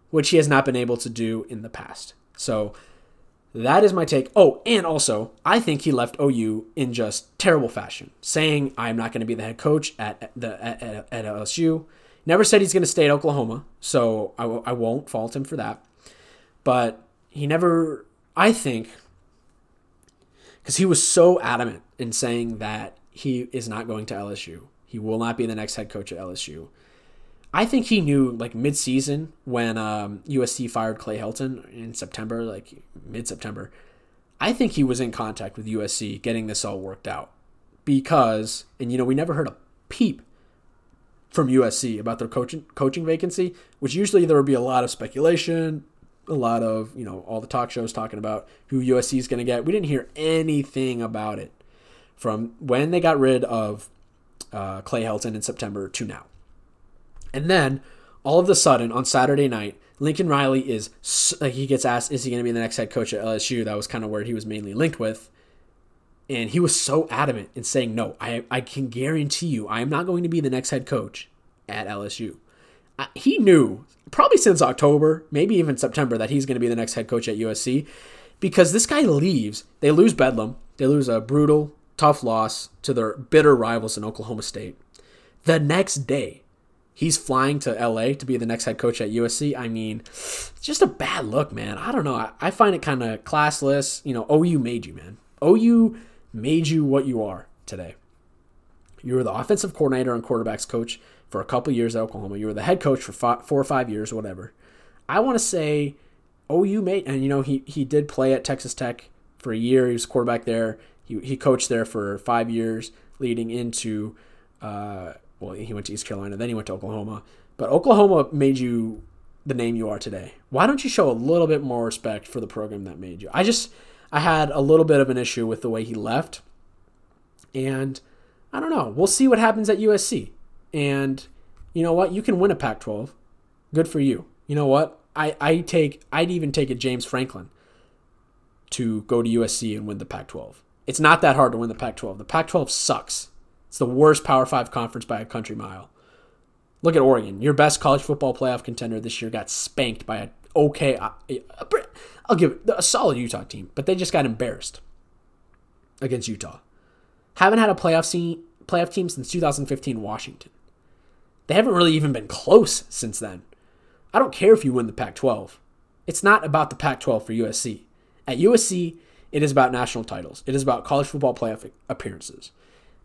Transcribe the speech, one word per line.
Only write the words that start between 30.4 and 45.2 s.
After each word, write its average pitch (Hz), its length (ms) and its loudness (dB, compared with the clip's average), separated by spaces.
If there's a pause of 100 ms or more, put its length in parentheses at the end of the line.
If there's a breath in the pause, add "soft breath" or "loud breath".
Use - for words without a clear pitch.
S 120 100 0
C 123 140 -6
fired 110 320 -4
Clay 107 200 -8
Helton 117 520 -8
in 117 220 -16
September, 113 520 -8
like, - 380 -14 (220)
mid-September. 107 640 -12 (720 soft breath)
I 220 140 0
think 240 180 0
he 147 120 2
was 127 160 0
in 120 100 -2
contact 110 480 -8
with 107 80 -12
U 107 160 -4
S 101 100 -4
C 101 240 -6
getting 113 300 -4
this 107 180 -6
all 101 160 -6
worked 95 260 -12
out - 240 -10 (540)
because, 131 800 2 (160)
and, 120 100 -6
you 127 60 -2
know, 127 80 2
we 131 100 2
never 160 200 0
heard 143 140 -2
a - 80 -14 (340)
peep - 320 -2 (1080)
from 139 220 0
U 131 120 6
S 113 160 0
C 113 200 -4
about 113 200 -6
their 113 100 -6
coaching, 131 360 -6 (100)
coaching 139 300 -2
vacancy, 175 500 -2 (260 loud breath)
which 135 140 -4
usually 190 300 4
there 156 140 6
would 139 80 4
be 139 80 2
a 120 60 0
lot 127 220 0
of 120 80 -4
speculation, 160 920 -2 (440)